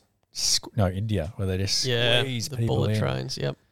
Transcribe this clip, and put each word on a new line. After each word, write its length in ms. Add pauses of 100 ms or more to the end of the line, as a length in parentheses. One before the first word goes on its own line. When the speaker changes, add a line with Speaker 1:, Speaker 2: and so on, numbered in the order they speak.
(340)
Speaker 1:
squ-, 440
no, 100
India, 480
where 140
they 80
just 260
Speaker 2:
Yeah, 380
Speaker 1:
squeeze 260
Speaker 2:
the 80
Speaker 1:
people 220
Speaker 2:
bullet 140
Speaker 1:
in. 80
Speaker 2:
trains, 380
yep. 200 (140)